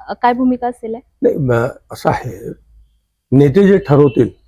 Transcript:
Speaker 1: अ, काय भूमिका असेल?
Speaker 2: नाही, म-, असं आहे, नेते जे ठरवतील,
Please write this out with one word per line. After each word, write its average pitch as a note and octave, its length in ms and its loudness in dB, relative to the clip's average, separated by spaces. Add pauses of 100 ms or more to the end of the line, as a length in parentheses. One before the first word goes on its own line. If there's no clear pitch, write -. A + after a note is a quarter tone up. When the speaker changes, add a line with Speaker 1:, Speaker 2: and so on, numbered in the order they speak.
Speaker 1:
अ, G3+ 140 -10
काय B3 100 2
भूमिका B3 360 -2
असेल? A#3 260 -10 (280)
Speaker 2:
नाही, - 140 0
म-, A#2+ 300 0 (260)
असं D3+ 180 -4
आहे, A#2+ 420 -8 (800)
नेते C#3+ 340 4
जे G3 120 4
ठरवतील, C#3 500 2 (200)